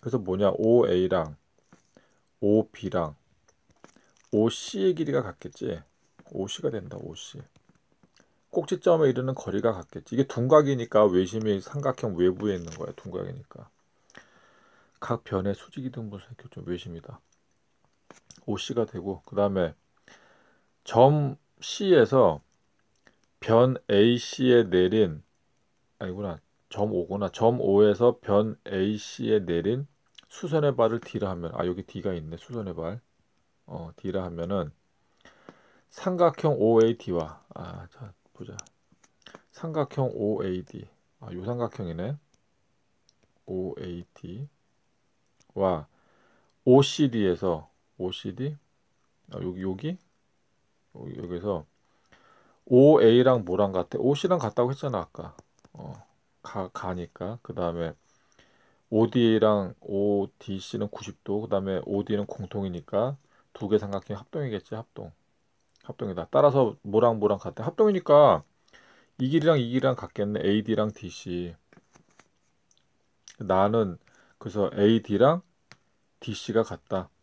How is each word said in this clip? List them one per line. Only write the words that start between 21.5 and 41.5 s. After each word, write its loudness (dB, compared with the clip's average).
C에서 4
변 4
에이씨에 4
내린 2
아니구나. -10
점 -4
오구나. -4
점 0
오에서 4
변 0
에이씨에 -2
내린 -2
수선의 -2
발을 2
D라 -6
하면, -8
아, -4
여기 -4
D가 -8
있네. -10
수선의 -12
발. -8
어, -14
D라 -6
하면은 -6
삼각형 0
오에이디와, 2
아, -14
자, -20
보자. -18
삼각형 -4
오에이디. -4
아, -18
요 -10
삼각형이네. -6